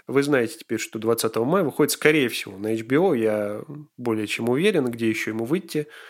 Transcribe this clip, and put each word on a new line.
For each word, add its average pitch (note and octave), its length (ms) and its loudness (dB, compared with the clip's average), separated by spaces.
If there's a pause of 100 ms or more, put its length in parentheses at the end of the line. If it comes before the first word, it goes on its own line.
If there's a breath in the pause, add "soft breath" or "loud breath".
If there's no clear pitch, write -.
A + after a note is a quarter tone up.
Вы C#3 160 2
знаете C3+ 360 2
теперь, A2 200 -4
что - 200 -8
двадцатого A2+ 460 0
мая F3+ 180 2
выходит, C#3+ 280 2
скорее D3+ 380 4
всего, - 280 -8
на G#2+ 160 -2
H A2 120 -4
B B2+ 120 2
O. F3+ 180 2
Я G#2+ 480 0 (340)
более A2 300 -2
чем A#2 220 -2
уверен, D#3+ 420 2
где A#2 180 0
ещё A2 220 -2
ему A2+ 140 -4
выйти. D3+ 420 -4 (220 loud breath)